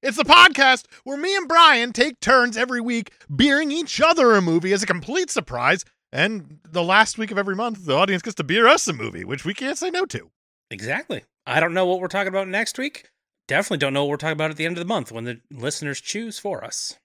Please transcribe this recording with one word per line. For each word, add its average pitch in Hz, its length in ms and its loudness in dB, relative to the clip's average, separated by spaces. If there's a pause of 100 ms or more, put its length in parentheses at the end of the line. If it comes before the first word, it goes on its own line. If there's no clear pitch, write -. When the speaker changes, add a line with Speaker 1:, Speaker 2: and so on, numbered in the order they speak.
Speaker 1:
It's 247 160 -4
the 302 60 2
podcast 277 600 6 (180)
where 277 140 -10
me 359 180 -4
and 359 120 -4
Brian 285 440 4
take 247 280 -2
turns 240 380 2
every 247 240 -2
week 233 300 -4 (240)
beering 285 360 2
each 320 280 -6
other 302 340 6
a 202 80 6
movie 175 320 2
as 196 100 0
a - 40 -8
complete 254 420 -4
surprise. 160 540 0 (300)
And 156 460 -4 (100)
the 170 140 -2
last 196 340 4
week 220 140 -6
of 190 60 -4
every 196 180 -2
month, 214 300 -6
the 139 100 2
audience 185 260 2
gets 220 140 -10
to 160 80 -4
beer 202 240 4
us 302 200 6
a 185 60 -4
movie, 104 320 -8
which 127 200 -8
we 196 80 -4
can't 277 240 -6
say 359 120 -4
no 359 180 -2
to. - 220 -10 (400)
Speaker 2:
Exactly. 127 540 -8 (220)
I 131 140 0
don't 165 140 0
know 185 120 2
what 180 140 0
we're 185 80 -6
talking 196 220 -2
about 190 180 -4
next 208 300 -4
week. 277 320 -10 (380)
Definitely 160 320 -2
don't 135 140 0
know 143 120 0
what 143 60 -2
we're 147 60 -4
talking 156 160 -4
about 156 180 -4
at 151 60 -14
the 156 80 -4
end 170 120 -4
of 170 40 -8
the 175 60 -8
month 190 240 -4
when 113 140 -10
the 120 160 -12 (100)
listeners 143 480 -8
choose 220 400 -10
for 196 240 -8
us. - 420 -12